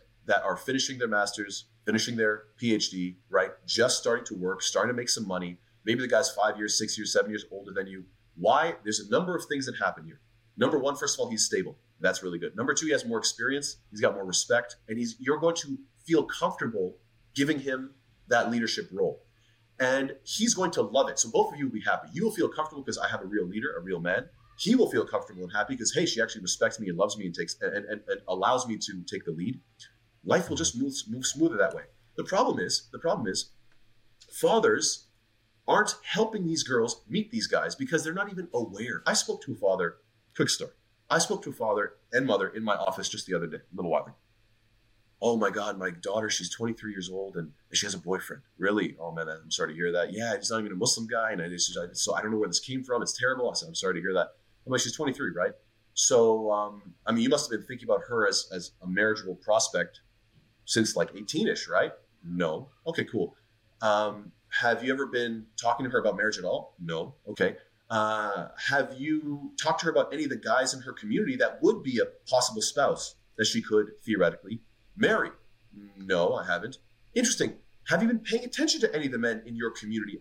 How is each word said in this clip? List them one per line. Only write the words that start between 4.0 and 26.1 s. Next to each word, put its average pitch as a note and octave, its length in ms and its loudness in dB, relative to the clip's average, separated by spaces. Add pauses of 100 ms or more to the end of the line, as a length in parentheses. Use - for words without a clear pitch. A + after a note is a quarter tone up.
to G#2+ 80 -8
work, F#2 260 -2
starting A2 340 2
to - 20 -4
make A#2+ 120 -4
some A2 180 -2
money. F2+ 320 -4 (240)
Maybe A#2+ 160 2
the B2+ 80 -2
guy's - 240 4
five G#2 260 2
years, G#2 200 -2
six G#2+ 200 -2
years, G#2+ 140 -6
seven G#2 180 4
years G#2+ 220 -6
older G2 220 -12
than G2 140 -4
you. F#2+ 180 -14 (300)
Why? C3+ 380 4 (100)
There's G#2+ 160 -2
a G2 120 -12
number F3 240 2
of - 100 -4
things C#3 220 -4
that A#2 80 -8
happen F2+ 300 -2
here. D#2+ 140 -18 (380)
Number C#3 220 4
one, C3+ 160 0
first C#3+ 200 -2
of - 40 -12
all, A#2 100 0
he's A2 160 0
stable. F2+ 320 -2 (220)
That's F#2 240 0
really F2 160 -4
good. F2 160 -6
Number B2+ 180 0
two, D#3 140 0
he D3+ 40 2
has - 140 0
more A2+ 140 0
experience. C3 580 -2 (140)
He's G#2 100 -6
got G#2 140 4
more G2 100 -6
respect. A#2 520 0 (100)
And A2 100 -4
he's, A#2+ 220 -4
you're C3+ 180 0
going E3 200 2
to C#3 200 -6 (260)
feel D#3+ 200 4
comfortable A2+ 720 -2 (380)
giving C#3 240 2
him C3 320 -4 (380)
that A#2 200 4
leadership A2+ 420 -2
role. F#2 300 0 (580)
And C3+ 440 2
he's - 320 2
going F3+ 160 2
to C3 100 0
love A2+ 280 4
it. - 100 -6
So A#2 100 2
both E3 240 4
of D3 60 -10
you C#3 60 0
will B2 80 -2
be G#2 80 -4
happy. F#2+ 300 0
You E3+ 120 -4
will A3 80 2
feel - 180 2
comfortable D3+ 340 -6
'cause - 140 -4
I G2+ 100 -2
have G#2 140 -2
a G2 40 -10
real G2 200 0
leader, A2 320 -4
a E2+ 40 -6
real F2+ 180 -4
man. F2+ 280 0 (300)
He A3 180 4
will B3 140 6
feel A2 160 2
comfortable - 380 -4
and F2 80 -10
happy G#2 260 -2
'cause, A2 160 -2
hey, E3 140 4
she A2+ 120 -2